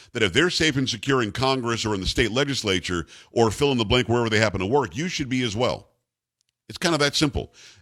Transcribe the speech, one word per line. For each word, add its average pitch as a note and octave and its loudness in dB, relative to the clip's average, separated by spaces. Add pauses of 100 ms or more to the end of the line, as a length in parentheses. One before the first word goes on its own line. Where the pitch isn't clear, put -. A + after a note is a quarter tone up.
(120)
that A#2 -4
if F#2 2
they're E3 2
safe D#3+ 0
and C3 0
secure B2+ 0
in G2+ -2
Congress A#2 -2
or G#2+ 0
in F#2+ -2
the F2+ -6
state A#2+ 0
legislature G2+ -2 (260)
or A#2 4
fill C#3+ 2
in B2 2
the A#2 2
blank A#2+ 2
wherever A#2 2
they G#2+ 2
happen G2+ 2
to F#2 0
work, A#2 0
you D#3 -4
should C#3+ -6
be B2+ -2
as G#2+ -4
well. A2+ -2 (800)
It's - -14
kind E3+ 0
of C#3+ 0
that C#3+ 0
simple. - 0 (300)